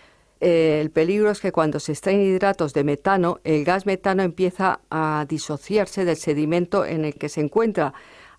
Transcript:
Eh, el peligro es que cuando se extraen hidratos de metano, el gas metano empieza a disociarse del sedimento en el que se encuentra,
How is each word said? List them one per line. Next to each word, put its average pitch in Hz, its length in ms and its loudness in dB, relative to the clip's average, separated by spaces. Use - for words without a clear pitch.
Eh, 165 420 4
el 156 80 -2
peligro 196 400 2
es 202 100 -2
que 190 120 -2
cuando 156 280 0
se - 120 -6
extraen 196 300 0
hidratos 190 520 0
de 143 100 2
metano, 175 600 0
el 156 200 0
gas 190 220 0
metano 190 380 0
empieza 185 640 -2
a 156 400 -2
disociarse 185 720 -4
del 165 140 0
sedimento 165 680 0
en 156 200 -4
el 147 100 -4
que 147 140 -8
se 156 120 -4
encuentra, 185 520 0